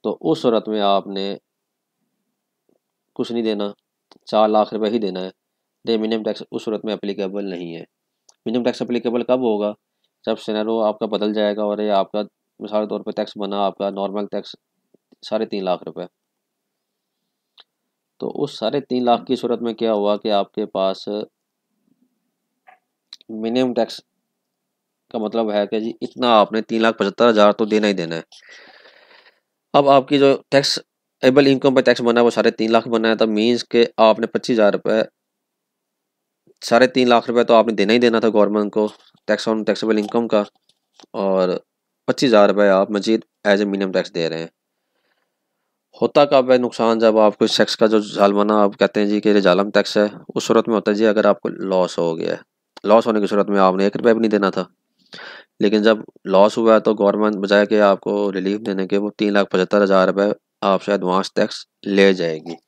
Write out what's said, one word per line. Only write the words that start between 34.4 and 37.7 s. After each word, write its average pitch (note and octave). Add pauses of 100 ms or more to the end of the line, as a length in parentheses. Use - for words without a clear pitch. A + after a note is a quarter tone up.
हज़ार G#2
रुपये, - (1600)
साढ़े A#2+
तीन B2+
लाख A#2
रुपये A#2
तो A#2
आपने A2+